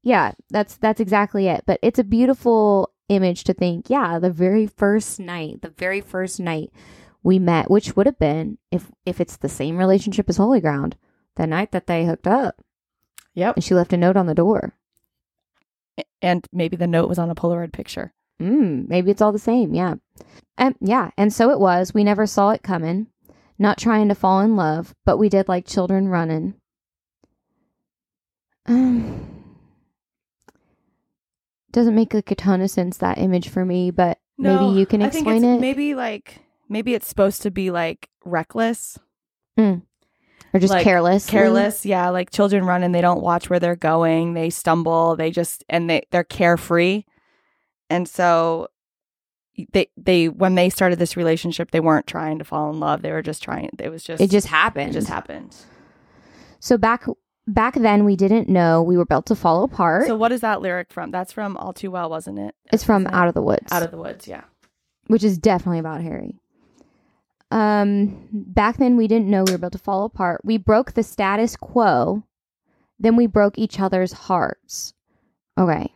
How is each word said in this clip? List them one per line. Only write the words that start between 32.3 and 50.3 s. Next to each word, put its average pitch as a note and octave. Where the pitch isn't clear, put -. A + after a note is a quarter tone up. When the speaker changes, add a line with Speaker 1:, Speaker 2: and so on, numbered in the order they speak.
Speaker 1:
a F#3+
ton F#3
of G3
sense, F3+
that F3+
image F3+
for F#3
me, F3+
but F3
Speaker 2:
No, F#3+
Speaker 1:
maybe F#3+
you G3
can G#3
Speaker 2:
I G#3+
think D#4
Speaker 1:
explain A3+
Speaker 2:
it's A#3+
Speaker 1:
it. A#3+
Speaker 2:
maybe, C#4
like, A3+
maybe A3
it's G#3+
supposed G3
to G3+
be, F#3
like, E3+
reckless. A3
Speaker 1:
Mm. G3
Or G3
just F#3+
Speaker 2:
Like, F3+
Speaker 1:
careless. F3+
Speaker 2:
careless, G#3+
yeah. F3+
Like, F3+
children G3
run F3+
and F3+
they F3
don't F3
watch E3+
where F3+
they're F3
going. E3
They E3
stumble. E3
They D#3+
just, F3
and E3+
they, D#3+
they're F3
carefree. F3
And F3
so E3
they, -
they, E3+
when F#3